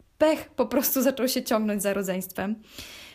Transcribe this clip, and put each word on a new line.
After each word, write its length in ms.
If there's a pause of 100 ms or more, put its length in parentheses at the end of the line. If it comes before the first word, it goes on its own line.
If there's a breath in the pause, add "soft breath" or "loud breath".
(180)
pech 320
po 160
prostu 360
zaczął 260
się 160
ciągnąć 380
za 120
rodzeństwem. 600 (600 loud breath)